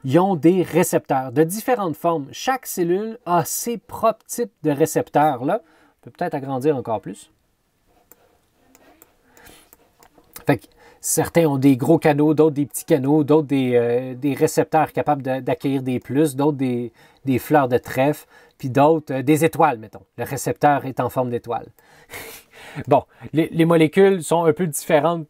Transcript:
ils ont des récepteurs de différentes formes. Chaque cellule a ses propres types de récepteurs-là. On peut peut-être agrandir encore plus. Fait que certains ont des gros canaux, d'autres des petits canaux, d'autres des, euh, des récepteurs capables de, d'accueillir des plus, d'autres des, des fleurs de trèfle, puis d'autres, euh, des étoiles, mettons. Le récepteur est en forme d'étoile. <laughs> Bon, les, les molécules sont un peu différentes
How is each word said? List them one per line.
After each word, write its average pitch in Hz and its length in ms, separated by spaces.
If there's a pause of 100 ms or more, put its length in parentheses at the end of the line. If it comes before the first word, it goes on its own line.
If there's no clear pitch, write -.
ils 135 160
ont 190 160
des 165 280
récepteurs 143 680
de 147 120
différentes 202 520
formes. 165 380
Chaque 254 320
cellule 190 600
a 170 200
ses - 320
propres - 480
types 233 260 (120)
de 151 80
récepteurs-là. 151 920
On - 400
peut 120 80
peut-être 175 240
agrandir 135 400
encore 113 240
plus. - 320 (3250)
Fait 143 120
que - 80 (340)
certains - 460
ont 139 120
des 135 200
gros 147 220
canaux, 151 340
d'autres 151 220
des 143 100
petits - 180
canaux, 147 400
d'autres 147 240
des, 131 280
euh, 120 400
des 135 180
récepteurs 156 580
capables 147 300
de, 131 180
d'accueillir 135 440
des 127 180
plus, 139 340
d'autres 143 220
des, 123 340 (320)
des 127 160
fleurs 143 300
de 123 80
trèfle, - 500 (300)
puis 135 120
d'autres, 143 440
euh, 131 80
des 151 240
étoiles, 147 340
mettons. - 240 (140)
Le 117 80
récepteur 139 600
est 131 140
en 123 100
forme 127 200
d'étoile. 117 380 (420)
<laughs> - 800
Bon, 131 180 (260)
les, 156 220
les 165 100
molécules 170 580
sont 165 220
un 160 80
peu 175 160
différentes 156 640